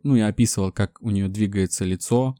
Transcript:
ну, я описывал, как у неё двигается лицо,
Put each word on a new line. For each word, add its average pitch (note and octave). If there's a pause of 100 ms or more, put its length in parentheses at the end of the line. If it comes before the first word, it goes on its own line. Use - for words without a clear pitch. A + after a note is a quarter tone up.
ну, C#3+
я A2
описывал, G#2
как -
у A#2
неё G2
двигается G2
лицо, A#2+